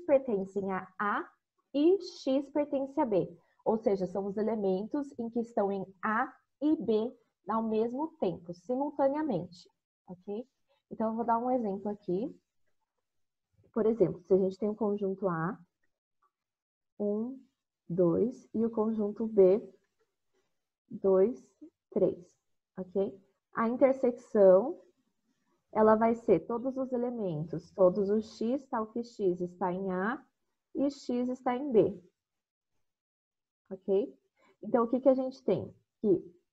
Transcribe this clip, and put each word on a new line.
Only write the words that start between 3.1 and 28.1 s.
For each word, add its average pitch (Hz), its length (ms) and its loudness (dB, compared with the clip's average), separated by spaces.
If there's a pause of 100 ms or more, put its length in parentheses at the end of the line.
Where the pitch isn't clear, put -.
Ou 220 140 2
seja, 196 300 0
são 196 180 -6
os 202 120 -6
elementos 214 720 -2 (120)
em 233 100 -6
que 233 120 -2
estão 208 300 -2
em 196 140 -6 (180)
A 220 300 -2 (260)
e 302 180 2
B 226 380 -2 (340)
ao 226 140 -2
mesmo 233 460 -2 (100)
tempo, 175 340 -4
simultaneamente, 269 1160 -4 (380)
ok? 202 400 -12 (440)
Então, 220 180 -4
eu 220 60 -4
vou 226 100 -4
dar 233 120 2
um 247 140 -2
exemplo 208 380 -2
aqui. 202 460 -4 (1400)
Por 220 120 -2
exemplo, 220 380 0
se - 100 0
a 185 40 6
gente 190 200 0
tem 208 120 -4
um 214 60 -4
conjunto 202 520 -4
A, 170 320 -4 (1400)
um, 220 400 -4 (480)
dois, 180 640 0
e 220 120 0
o 226 40 -2
conjunto 220 580 -2
B, 202 340 6 (1300)
dois, 190 640 0 (360)
três, - 440 -2 (420)
ok? 196 420 -6 (340)
A 226 160 -2
intersecção, 247 1120 4 (880)
ela 220 240 6
vai 226 200 2
ser 185 320 2
todos 240 300 -6
os 254 140 -4
elementos, 220 800 -6
todos 190 380 4
os 214 280 -2